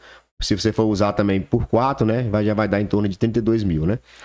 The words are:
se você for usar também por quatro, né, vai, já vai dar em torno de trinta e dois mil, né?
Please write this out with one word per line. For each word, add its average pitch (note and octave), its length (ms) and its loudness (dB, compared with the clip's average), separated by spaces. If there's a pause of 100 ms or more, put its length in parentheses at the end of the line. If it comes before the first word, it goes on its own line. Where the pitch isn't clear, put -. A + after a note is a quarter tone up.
(420)
se - 160 -2
você G#2+ 160 0
for A2 100 0
usar G2+ 300 2
também G2+ 260 0
por A#2 280 -2
quatro, B2+ 380 0
né, A2+ 240 0
vai, G#2 140 0
já G#2 100 0
vai G#2 140 0
dar G2+ 140 0
em G#2 40 0
torno G#2 220 0
de F#2+ 100 -4
trinta A2+ 220 0
e - 20 -4
dois A2+ 220 0
mil, D#2+ 220 0
né? G#2 120 0 (280)